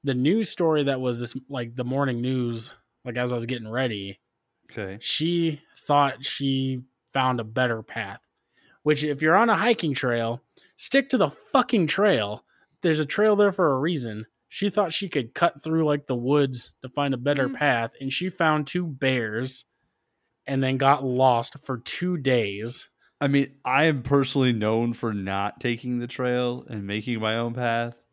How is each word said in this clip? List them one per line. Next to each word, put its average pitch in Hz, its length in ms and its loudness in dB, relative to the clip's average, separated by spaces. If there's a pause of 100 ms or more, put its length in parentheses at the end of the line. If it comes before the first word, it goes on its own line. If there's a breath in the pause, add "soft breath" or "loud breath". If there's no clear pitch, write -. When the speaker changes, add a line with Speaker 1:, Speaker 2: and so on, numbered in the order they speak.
Speaker 1:
The 135 120 -2
news 165 340 2
story 160 360 2
that 135 160 0
was 123 200 -2
this, 120 140 -8 (140)
like, 120 280 -8
the 127 80 -4
morning 131 360 0
news, 120 520 -2 (320)
like, 120 120 -6
as 123 160 0
I 123 40 -2
was 117 100 -4
getting 117 220 -6
ready, 110 500 -4 (520)
Speaker 2:
Okay. 101 300 -8
Speaker 1:
she 165 600 -2 (160)
thought 143 480 2
she 131 580 -2 (300)
found 127 260 0
a 113 60 -4
better 113 380 -2
path. 101 380 -10 (640 soft breath)
Which, 147 220 0
if 143 160 -2
you're 156 160 4
on 233 140 4
a 196 60 4
hiking 196 360 0
trail, 117 500 -2 (340 soft breath)
stick 269 340 0
to 247 80 2
the 165 120 4
fucking - 560 2
trail. 123 600 0 (340)
There's 160 180 2
a 156 60 2
trail 208 320 2
there 202 160 4
for 175 200 4
a 131 60 2
reason. 123 480 -2 (220)
She 202 220 -2
thought 185 240 0
she 196 160 -4
could 123 240 -4
cut 170 280 0
through, 160 220 2
like, 147 220 0
the 127 100 -2
woods 131 560 0 (100)
to 131 60 -14
find 143 240 -2
a 127 60 -2
better 139 300 0
Speaker 2:
Mm. 135 80 -6
Speaker 1:
path, 120 440 0
and 135 120 -6
she 180 180 -4
found 151 360 2
two 180 200 -2
bears 127 800 -2 (800)
and 135 160 0
then 131 160 0
got 135 260 4
lost 127 580 2
for 131 160 -6
two 180 380 -4
days. 120 720 -2 (320)
Speaker 2:
I 143 80 2
mean, 139 260 2 (120)
I 135 180 4
am 147 180 2
personally 135 520 2
known 113 400 0
for 117 180 -4
not 98 480 -4
taking 123 380 -4
the 120 80 -6
trail 123 600 -2
and 107 200 -8
making 107 340 -4
my 110 160 0
own 117 160 -2
path 117 420 -2 (180)